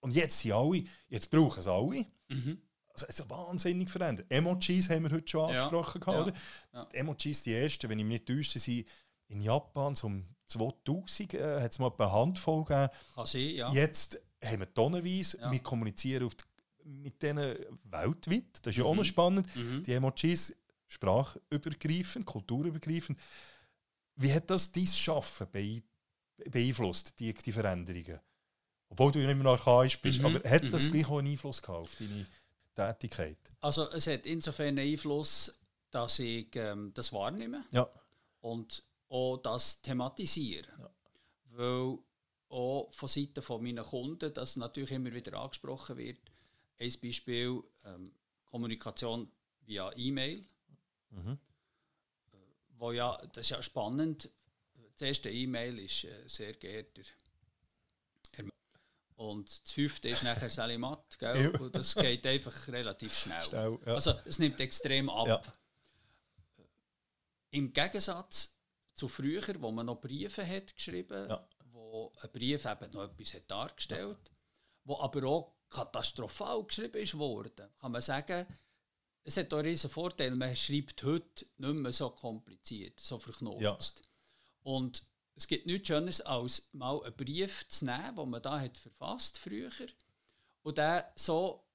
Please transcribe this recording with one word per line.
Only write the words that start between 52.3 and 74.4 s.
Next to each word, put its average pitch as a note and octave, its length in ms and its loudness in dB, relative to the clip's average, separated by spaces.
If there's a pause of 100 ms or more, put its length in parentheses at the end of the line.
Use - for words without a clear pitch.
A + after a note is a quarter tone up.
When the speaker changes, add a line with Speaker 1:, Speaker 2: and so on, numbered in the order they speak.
Speaker 2:
Wo A#2 220 -4
ja, A#2+ 240 0 (160)
das A#2 140 -10
ist - 40 0
ja C3 120 -4
spannend. C#3+ 680 -2 (600)
Das - 100 -12
erste C3+ 280 -2
E-Mail B2 500 -2
ist, - 240 -4
äh, - 240 -16
„Sehr G#2+ 260 -8
geehrter - 480 -14 (1300)
Herr G#2+ 120 -10
M-“. G2+ 60 -12 (680)
Und G#2 340 -8 (140)
das - 80 -8
fünfte C#3+ 360 0
ist A#2+ 140 0
nachher A#2+ 280 0
„Salimat“, A#2+ 680 -6
gell? C3 340 4
Speaker 1:
Ja. - 80 0
Speaker 2:
Und B2+ 140 -10
das B2+ 200 2
geht B2+ 320 4
einfach C3 420 -2
relativ A#2 480 -6
schnell. E2+ 260 -2
Speaker 1:
Schnell, A2 420 -2
ja. A#2 100 2
Speaker 2:
Also C#3 200 4 (100)
es - 140 0
nimmt D3+ 220 2
extrem C3+ 500 2
ab. A2+ 160 0
Speaker 1:
Ja. A2+ 160 4 (2000)
Speaker 2:
Im C#3+ 220 -2
Gegensatz F#3 840 0 (380)
zu C3+ 140 -6
früher, D#3 340 -4 (180)
wo A#2 120 -4
man A#2 140 -4
noch A#2+ 140 -6
Briefe F#3+ 460 -8
hat F#3+ 280 -8
geschrieben, - 540 -8
Speaker 1:
Ja. - 180 -6 (260)
Speaker 2:
wo A2 480 -10
ein - 120 -14
Brief C3 320 -2
eben G#2+ 280 -6
noch G2 120 -8
etwas G#2 300 -10
hat - 160 -16
dargestellt, C3 720 -6
Speaker 1:
Ja. - 100 -20 (500)